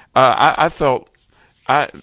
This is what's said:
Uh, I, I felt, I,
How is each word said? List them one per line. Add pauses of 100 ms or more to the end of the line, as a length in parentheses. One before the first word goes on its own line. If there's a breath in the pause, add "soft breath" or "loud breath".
(160 loud breath)
Uh,
I,
I
felt, (580 soft breath)
I, (140)